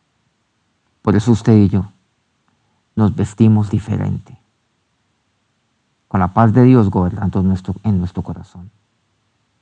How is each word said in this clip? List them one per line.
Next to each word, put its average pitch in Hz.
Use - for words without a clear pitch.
Por 98
eso 117
usted 113
y 101
yo 95
nos 104
vestimos 104
diferente, 98
con 98
la 90
paz 113
de 123
Dios 123
gobernando 92
nuestro, 92
en 101
nuestro 90
corazón -